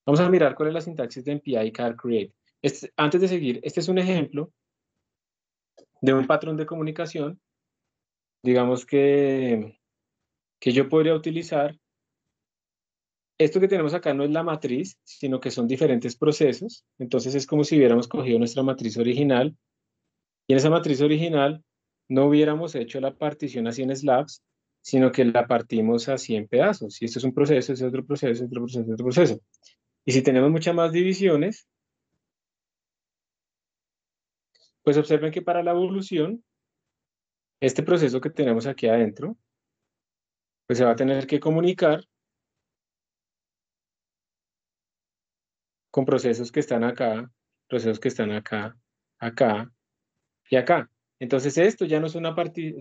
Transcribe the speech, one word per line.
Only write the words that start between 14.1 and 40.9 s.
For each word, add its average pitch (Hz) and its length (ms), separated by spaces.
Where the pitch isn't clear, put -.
no 139 100
es 147 80
la 165 120
matriz, 143 600
sino 131 360
que 127 120
son 120 160
diferentes 127 480
procesos. 151 680
Entonces 131 380
es 131 100
como 151 180
si 151 120
hubiéramos 120 320
cogido 123 320
nuestra 120 240
matriz 127 340
original 127 580
y 131 60
en 135 40
esa 147 120
matriz 156 320
original 156 640
no 131 180
hubiéramos 151 460
hecho 131 280
la 135 140
partición 131 520
así 120 160
en 131 120
slabs, 139 480
sino 131 300
que 127 140
la 120 200
partimos 117 600
así 127 280
en 104 120
pedazos. 143 540
Y 117 40
esto 117 140
es 127 60
un 127 80
proceso, 143 400
este - 0
es 127 100
otro 127 220
proceso, 127 400
otro 120 160
proceso, 117 320
otro 117 120
proceso. 127 360
Y 127 80
si 131 100
tenemos 131 260
muchas 165 240
más 170 180
divisiones, 185 760
pues 147 140
observen 156 340
que 175 100
para 175 200
la 175 100
evolución, 185 720
este 135 220
proceso 151 380
que 156 80
tenemos 123 380
aquí 131 200
adentro, 117 500
pues 120 140
se 127 60
va 117 60